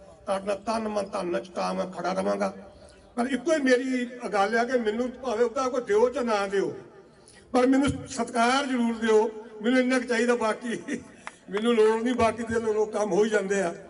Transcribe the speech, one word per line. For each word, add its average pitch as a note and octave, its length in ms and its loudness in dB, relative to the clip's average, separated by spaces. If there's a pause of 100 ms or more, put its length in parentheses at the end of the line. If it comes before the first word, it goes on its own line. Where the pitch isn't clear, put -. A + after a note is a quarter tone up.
(260)
ਤੁਹਾਡੇ G3 200 -4
ਨਾਲ G3+ 100 -2
ਤਨ A3 320 -4
ਮਨ G#3 180 -4
ਧਨ F#3+ 320 -4
ਚ F#3 100 -8
ਤਾਂ F#3 260 -4
ਮੈਂ F#3 120 -4
ਖੜਾ F3+ 260 -6
ਰਵਾਂਗਾ। G3 420 -2 (640)
ਪਰ A#3+ 100 0
ਇੱਕੋ C#4 260 0
ਹੀ D#4 60 4
ਮੇਰੀ B3+ 480 2 (260)
ਗੱਲ G#3 260 2
ਆ A#3+ 60 2
ਕਿ B3+ 140 0
ਮੈਨੂੰ A#3 320 -2
ਭਾਵੇਂ A#3+ 340 -2
ਉਹਦਾ A#3+ 240 0
ਕੋਈ B3 140 -2
ਦਿਓ A3 280 4
ਜਾਂ B3+ 140 -2
ਨਾ G#3 220 0
ਦਿਓ, F#3+ 300 -2 (760)
ਪਰ B3+ 140 4
ਮੈਨੂੰ C4+ 420 2
ਸਤਿਕਾਰ A#3+ 580 0
ਜ਼ਰੂਰ A#3+ 320 0
ਦਿਓ, A3 320 4 (320)
ਮੈਨੂੰ B3+ 180 4
ਇੰਨਾ B3+ 180 2
ਕੁ A#3 60 -2
ਚਾਹੀਦਾ, A#3+ 300 2
ਬਾਕੀ A3 440 -2 (720)
ਮੈਨੂੰ A3 240 2
ਲੋੜ A3 280 4
ਨਹੀਂ, B3 120 0
ਬਾਕੀ A3+ 280 0
ਦੇ A3+ 180 -2
ਲੋ-, A3 140 0
ਲੋਕ G#3+ 180 0
ਕੰਮ G#3 200 -2
ਹੋ G3+ 120 4
ਹੀ A3 60 0
ਜਾਂਦੇ G3 320 0
ਆ। E3+ 120 -4 (160)